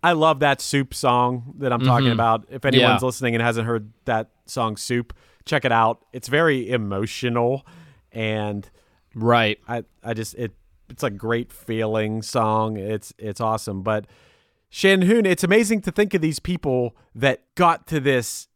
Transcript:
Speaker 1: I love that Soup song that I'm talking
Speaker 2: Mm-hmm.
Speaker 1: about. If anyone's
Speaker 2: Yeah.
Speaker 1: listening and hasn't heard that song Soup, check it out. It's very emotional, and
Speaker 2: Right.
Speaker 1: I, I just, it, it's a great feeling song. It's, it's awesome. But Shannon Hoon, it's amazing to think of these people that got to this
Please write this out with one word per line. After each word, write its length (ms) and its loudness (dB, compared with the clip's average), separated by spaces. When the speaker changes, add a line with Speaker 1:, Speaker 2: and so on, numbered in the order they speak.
Speaker 1:
I 80 4
love 280 4
that 200 2
Soup 320 -2
song 640 0
that 140 0
I'm 80 0
talking 260 4
Speaker 2:
Mm-hmm. 80 4
Speaker 1:
about. 360 2
If 140 -14
anyone's 380 4
Speaker 2:
Yeah. 40 0
Speaker 1:
listening 300 -2
and 60 2
hasn't 260 0
heard 240 -4
that 260 -2
song 300 -4
Soup, 360 -4
check 200 -2
it 60 2
out. 420 2
It's 160 -14
very 400 0
emotional, 960 -2
and 580 -6
Speaker 2:
Right. 540 0
Speaker 1:
I, 160 -8
I 120 -8
just, 200 -10
it, 180 -8
it's 140 -10
a 60 -2
great 420 -4
feeling 680 -4
song. 560 0
It's, 380 -8
it's 240 -10
awesome. 420 -4
But 240 -2
Shannon 360 4
Hoon, 180 4
it's 200 2
amazing 380 2
to 100 -6
think 220 0
of 60 2
these 200 -2
people 560 -2
that 280 0
got 340 2
to 120 -2
this 560 -2